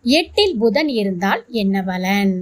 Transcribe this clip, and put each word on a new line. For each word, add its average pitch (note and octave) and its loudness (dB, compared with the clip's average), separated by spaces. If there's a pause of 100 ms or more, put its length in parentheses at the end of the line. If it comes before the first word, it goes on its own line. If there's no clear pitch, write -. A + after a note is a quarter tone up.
எட்டில் E4 2
புதன் A#3 0
இருந்தால் G3 -2
என்ன G3 0
பலன்? F#3 0